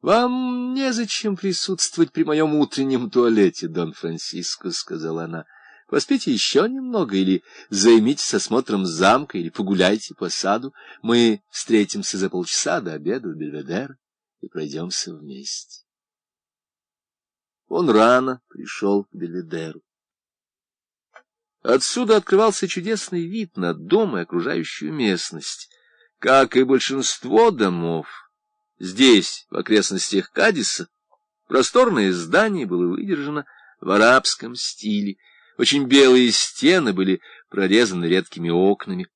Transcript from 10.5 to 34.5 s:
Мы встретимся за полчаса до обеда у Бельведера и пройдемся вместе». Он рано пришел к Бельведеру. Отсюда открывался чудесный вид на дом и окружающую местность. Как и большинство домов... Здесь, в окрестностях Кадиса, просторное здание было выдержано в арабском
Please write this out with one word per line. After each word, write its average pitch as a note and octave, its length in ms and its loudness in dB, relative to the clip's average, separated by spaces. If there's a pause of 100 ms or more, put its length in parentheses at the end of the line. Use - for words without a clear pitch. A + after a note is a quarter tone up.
Мы A2+ 480 4
встретимся G#2 640 -2
за F#2+ 140 -2
полчаса F2 500 -4
до E2+ 140 -10
обеда E2+ 340 -6
у D#2 60 -8
Бельведера F2 640 -8 (420)
и - 80 -16
пройдемся E2 680 -8
вместе». C#2+ 720 -16 (1800)
Он E3 220 0
рано B2 580 4
пришел - 560 -4
к - 80 -20
Бельведеру. E2 680 -10 (1800)
Отсюда G#3 540 2
открывался G3+ 520 2
чудесный F3+ 580 -6
вид G3+ 320 -8
на E3 160 -2
дом F#3+ 420 0
и F2 60 -4
окружающую B2+ 720 -6
местность. F#2+ 720 -4 (500)
Как C3 380 4
и B2+ 60 6
большинство C3+ 880 2
домов... E2+ 800 -4 (500)
Здесь, G2+ 680 2
в - 60 -10
окрестностях G2 760 -2
Кадиса, E3+ 560 -2 (580)
просторное G3 680 2
здание E3+ 540 0
было F2 200 0
выдержано D3 600 -4 (340)
в - 100 -6
арабском A#2 640 2